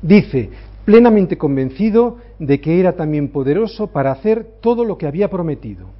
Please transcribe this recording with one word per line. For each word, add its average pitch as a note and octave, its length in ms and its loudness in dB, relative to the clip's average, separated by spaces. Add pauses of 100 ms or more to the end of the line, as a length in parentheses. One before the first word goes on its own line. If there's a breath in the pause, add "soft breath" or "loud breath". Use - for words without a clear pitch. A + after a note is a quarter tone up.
Dice, C#3 500 2 (340 loud breath)
"plenamente G#3+ 520 4
convencido G3 800 0 (220 loud breath)
de C#3 220 0
que E3 180 0
era F3+ 140 2
también D3+ 340 -4
poderoso D#3+ 600 -4
para C3+ 240 -2
hacer A3 340 -2 (160)
todo A#3 240 0
lo G3 120 -6
que D#3+ 100 -6
había F3+ 220 -2
prometido". C3 580 -8 (120)